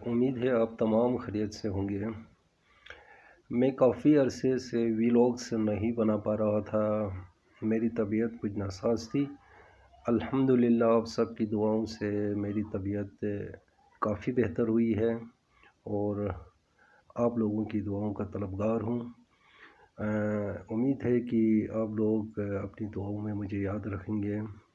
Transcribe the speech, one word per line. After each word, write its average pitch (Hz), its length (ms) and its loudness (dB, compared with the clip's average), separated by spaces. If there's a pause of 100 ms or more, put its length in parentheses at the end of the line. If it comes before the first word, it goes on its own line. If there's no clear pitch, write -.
उम्मीद 123 300 2
है 120 240 2
आप 113 180 0
तमाम 117 380 4
खैरियत 104 340 -4
से - 160 -8
होंगे। 101 400 -2 (1400)
मैं 127 240 2
काफ़ी 135 400 6
अरसे 131 420 2
से 117 340 0
व्लॉग्स 120 640 4
नहीं 110 420 0
बना 107 220 2
पा 107 180 0
रहा 107 260 2
था, 107 520 -2 (500)
मेरी 113 260 2
तबीयत 113 520 -2
कुछ 104 140 -4
नासाज 107 520 -2
थी। 139 220 -2 (800)
अल्हम्दुलिल्लाह, 120 800 4
आप 113 160 4
सबकी 113 400 -2
दुआओं 107 400 0
से 104 500 -2
मेरी 104 280 -2
तबीयत 101 540 -4 (840)
काफ़ी 107 320 -2
बेहतर 117 340 2
हुई 113 260 4
है 117 280 0 (680)
और 104 420 -2 (880)
आप 120 200 2
लोगों 107 280 0
की 104 160 -4
दुआओं 101 320 -2
का 104 120 -6
तलबगार 101 560 -2
हूँ। 120 340 -4 (840)
अ, 104 80 -4 (640)
उम्मीद 127 320 0
है 120 160 4
कि 110 480 2
आप 110 280 -4
लोग 107 440 0
अपनी 101 480 -4
दुआओं 101 340 -6
में 104 120 -4
मुझे 101 260 -4
याद 98 280 -2
रखेंगे। 104 540 -4 (340)